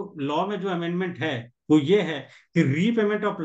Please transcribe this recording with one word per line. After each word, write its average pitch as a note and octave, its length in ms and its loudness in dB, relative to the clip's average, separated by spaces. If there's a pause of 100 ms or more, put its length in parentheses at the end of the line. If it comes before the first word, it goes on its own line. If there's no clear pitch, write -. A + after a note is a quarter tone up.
(200)
लॉ D3 280 -2
में G#3 140 -6
जो G3 80 -6
amendment F3 500 -4
है C#3 320 -4 (180)
वो D3+ 100 8
ये F3 220 4
है D#3 180 -4 (360)
कि E3 100 4
repayment G#3 600 0
of G3 200 -2